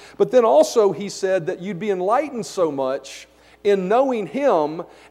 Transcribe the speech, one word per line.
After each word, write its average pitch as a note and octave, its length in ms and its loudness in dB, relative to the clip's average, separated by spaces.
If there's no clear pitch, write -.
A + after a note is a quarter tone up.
But G3+ 140 0
then B3 120 6
also A#3+ 460 4
he F#3+ 180 -8
said F#3+ 380 -2
that F3 140 -6
you'd F#3 180 -8
be G#3 120 -4
enlightened A3+ 540 -2
so E3 280 -2
much C3+ 560 -6
in G3 240 2
knowing A#3 400 0
him, E3+ 560 0